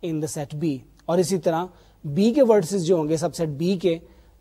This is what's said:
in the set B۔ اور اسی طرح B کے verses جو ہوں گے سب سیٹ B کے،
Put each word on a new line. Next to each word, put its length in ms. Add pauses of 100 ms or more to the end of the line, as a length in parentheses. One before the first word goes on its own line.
in 80
the 240
set 260
B۔ 120 (280)
اور 140
اسی 200
طرح 260 (440)
B 260
کے 80
verses 420
جو 120
ہوں 120
گے 80
سب 180
سیٹ 140
B 300
کے، 200 (420)